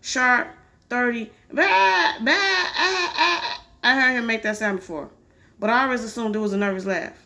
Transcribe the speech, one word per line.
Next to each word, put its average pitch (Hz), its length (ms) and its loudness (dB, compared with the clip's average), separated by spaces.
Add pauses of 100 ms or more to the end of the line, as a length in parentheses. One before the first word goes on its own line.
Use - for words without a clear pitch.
sharp 254 460 2 (420)
thirty. 240 420 -2 (200)
Bah, 349 680 2
bah, 233 100 0
ah, 381 460 0
ah, 359 400 0
ah. - 480 -2 (180)
I 262 180 4
heard 254 160 4
him 233 80 -2
make 220 180 -2
that 214 140 -2
sound 208 220 -2
before, 151 300 -10 (500)
but 208 100 0
I 247 140 4
always 254 200 -2
assumed 220 320 -4
it 220 40 -2
was 208 140 -2
a 196 40 -2
nervous 190 280 -2
laugh. 190 400 -4